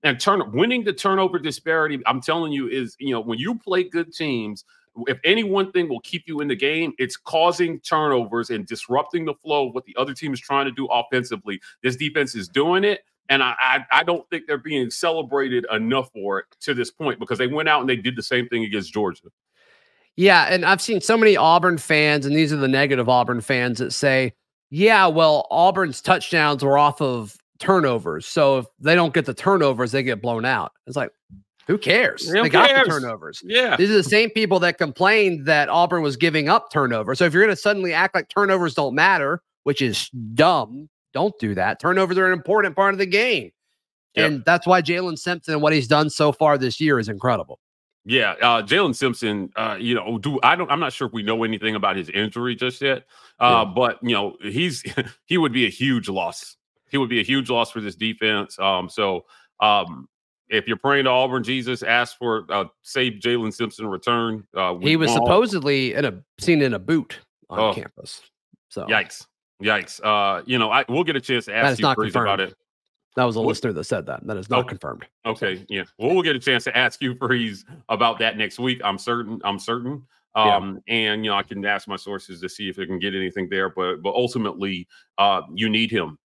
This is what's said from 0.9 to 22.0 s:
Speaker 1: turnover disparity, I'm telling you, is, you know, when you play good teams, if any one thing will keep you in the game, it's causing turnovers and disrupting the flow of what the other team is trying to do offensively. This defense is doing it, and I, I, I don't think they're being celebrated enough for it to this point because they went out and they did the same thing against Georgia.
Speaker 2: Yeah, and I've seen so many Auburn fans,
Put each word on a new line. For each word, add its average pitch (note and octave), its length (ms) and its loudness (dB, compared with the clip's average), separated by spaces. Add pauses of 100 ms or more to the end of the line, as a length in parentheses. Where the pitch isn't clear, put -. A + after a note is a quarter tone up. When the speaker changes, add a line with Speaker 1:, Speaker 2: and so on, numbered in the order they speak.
Speaker 1:
turnover F#3+ 460 0
disparity, D#3 680 -2
I'm B2+ 160 0
telling D#3+ 320 -2
you, C3+ 160 -4
is, B2+ 300 -6
you C3+ 120 -4
know, A#2 80 -2
when A2+ 180 -6
you G#3+ 180 -4
play F#3 280 -2
good E3 300 -6
teams, A#2 500 -6 (440)
if C3 180 -4
any G#3+ 180 4
one G3 300 0
thing F3 160 0
will A#2 100 -4
keep - 260 -10
you D#3 140 -8
in D3 80 -4
the C3+ 80 -2
game, D3+ 440 -2
it's B2+ 180 -4
causing E3+ 640 0
turnovers B2 680 0
and G#2 160 -4
disrupting D3 600 -4
the D3 80 -4
flow D3 340 -2
of A#2+ 80 -10
what B2+ 80 -6
the - 140 -20
other C3+ 160 -2
team D3 180 -8
is B2+ 80 -6
trying C#3 280 -2
to C3 40 -4
do C3 140 -6
offensively. A#2+ 760 -2 (240)
This B2+ 140 -2
defense D3 360 -2
is G2 140 -8
doing E3+ 380 2
it, G#3 160 0 (260)
and C#3 160 4
I, B2+ 160 -2
I, B2+ 320 2
I C#3+ 120 4
don't E3 260 -2
think E3 180 -6
they're D3 100 -2
being C3 340 -4
celebrated C3+ 800 -2
enough A2+ 440 -2
for G2 260 -4
it - 60 -12 (160)
to C#3+ 120 -4
this A#2+ 180 -4
point - 280 -4
because B2 200 -6
they B2+ 80 0
went D3+ 200 -2
out D3+ 140 4
and C3 80 -2
they B2+ 80 0
did B2 180 -6
the - 80 -8
same B2 240 -2
thing A2+ 160 -4
against G2+ 300 -6
Georgia. F#2+ 340 -4 (880)
Speaker 2:
Yeah, F3 280 6
and F3+ 200 2
I've F#3 180 2
seen G#3+ 200 -2
so A3+ 160 2
many A3 180 6
Auburn E3+ 420 4
fans, D3 480 2